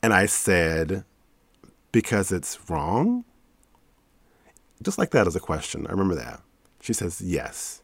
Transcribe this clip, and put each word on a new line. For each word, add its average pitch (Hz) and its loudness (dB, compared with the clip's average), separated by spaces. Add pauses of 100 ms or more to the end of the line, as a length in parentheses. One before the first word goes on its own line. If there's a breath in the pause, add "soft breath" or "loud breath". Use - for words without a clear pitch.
And 110 6
I 95 6
said, 85 0 (840)
"Because 101 2
it's - -6
wrong?" 165 0 (1600 soft breath)
Just - -4
like - 0
that 110 6
as 85 0
a 90 -2
question. - -6
I 80 -8
remember 95 2
that. 60 -10 (400)
She - -6
says, 90 -4
"Yes. - -6